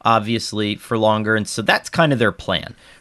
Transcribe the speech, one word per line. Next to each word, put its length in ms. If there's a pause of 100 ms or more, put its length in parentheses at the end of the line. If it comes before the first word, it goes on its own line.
obviously, 720
for 220
longer. 380
And 120
so 140
that's 280
kind 240
of 60
their 120
plan, 420 (280)